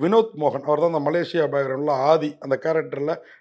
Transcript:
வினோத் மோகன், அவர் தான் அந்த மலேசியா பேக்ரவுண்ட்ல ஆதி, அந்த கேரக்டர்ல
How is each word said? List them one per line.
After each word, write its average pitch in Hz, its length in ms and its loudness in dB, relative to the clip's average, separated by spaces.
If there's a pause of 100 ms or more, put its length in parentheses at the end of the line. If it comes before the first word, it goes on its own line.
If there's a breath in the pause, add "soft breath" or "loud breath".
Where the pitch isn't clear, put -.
வினோத் 220 360 4
மோகன், 143 260 -2
அவர் 147 160 2
தான் 165 140 2
அந்த 147 180 -2
மலேசியா 170 220 -2
பேக்ரவுண்ட்ல 139 580 -2
ஆதி, 147 500 2
அந்த 135 220 -2
கேரக்டர்ல 156 580 -4 (200 loud breath)